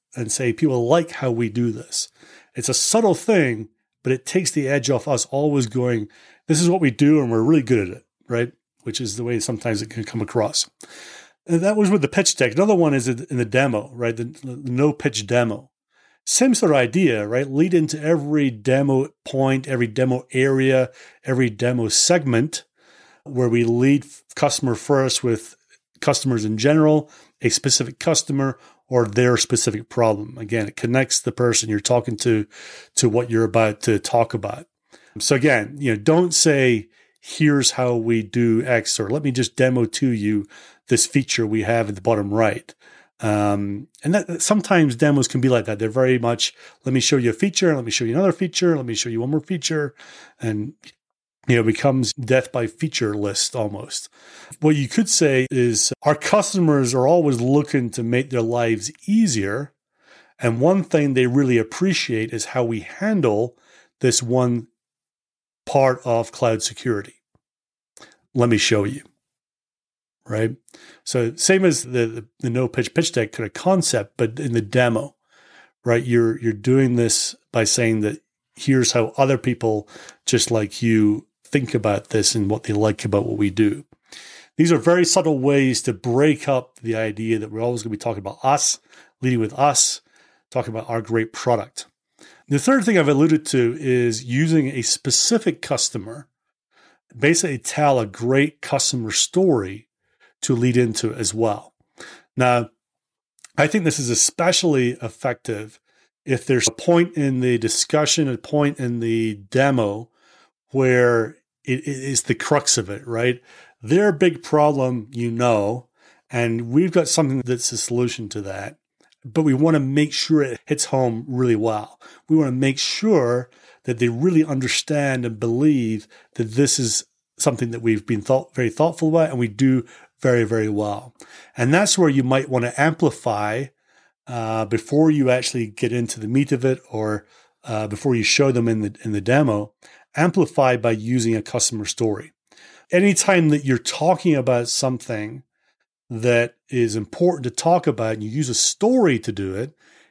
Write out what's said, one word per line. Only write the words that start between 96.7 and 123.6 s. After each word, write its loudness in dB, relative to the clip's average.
basically 0
tell 0
a -2
great 0
customer -4
story 0
to 0
lead 2
into 0
as -6
well. -4
Now, 2
I 4
think 0
this 0
is -4
especially 0
effective -8
if -2
there's 2
a 0
point 0
in -2
the 0
discussion, 0
a -4
point -2
in -4
the -2
demo 0
where 2
it, -2
it -12
is -4
the 0
crux -2
of -4
it, -12
right? -2
Their 2
big 0
problem, 0
you -4
know, 0
and -2
we've 2
got 2
something 0
that's -4
a -8
solution -4
to -10
that, -12
but -2
we 4
wanna 4
make 0
sure 2
it -4
hits -4
home -2
really 0
well. -4
We 2
wanna 2
make 0
sure 0